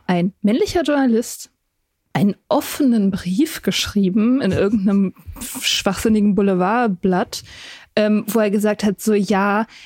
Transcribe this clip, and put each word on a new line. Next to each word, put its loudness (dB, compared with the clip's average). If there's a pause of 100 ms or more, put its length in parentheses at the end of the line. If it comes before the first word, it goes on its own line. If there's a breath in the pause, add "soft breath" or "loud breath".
ein 0
männlicher 0
Journalist -2 (640)
einen 2 (120)
offenen 0
Brief -2
geschrieben 0
in 0
irgendeinem 2 (480)
schwachsinnigen 0
Boulevardblatt, 0 (520 loud breath)
ähm, 0
wo 0
er 2
gesagt -2
hat, 0
so, 0
ja, 0 (180 loud breath)